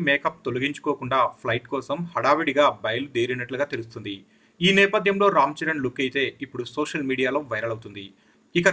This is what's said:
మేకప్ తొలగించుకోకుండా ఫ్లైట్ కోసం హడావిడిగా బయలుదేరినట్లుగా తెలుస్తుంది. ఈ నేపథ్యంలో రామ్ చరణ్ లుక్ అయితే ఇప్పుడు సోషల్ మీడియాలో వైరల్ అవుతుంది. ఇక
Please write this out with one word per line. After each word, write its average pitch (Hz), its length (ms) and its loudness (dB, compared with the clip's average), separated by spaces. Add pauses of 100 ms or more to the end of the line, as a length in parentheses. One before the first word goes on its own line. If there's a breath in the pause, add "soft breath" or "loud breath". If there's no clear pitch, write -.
మేకప్ 143 380 0
తొలగించుకోకుండా 131 920 -2
ఫ్లైట్ 120 340 -4
కోసం 147 380 -6
హడావిడిగా 139 760 2
బయలుదేరినట్లుగా 123 800 -2
తెలుస్తుంది. 110 600 -10 (360 soft breath)
ఈ 185 120 6
నేపథ్యంలో 202 560 4 (100)
రామ్ 147 200 2
చరణ్ 156 260 -2
లుక్ 127 200 -2
అయితే 135 180 0 (220)
ఇప్పుడు 123 200 -8 (100)
సోషల్ 151 360 -4
మీడియాలో 131 300 0 (100)
వైరల్ 113 240 -4
అవుతుంది. 101 300 -14 (500 soft breath)
ఇక 175 180 4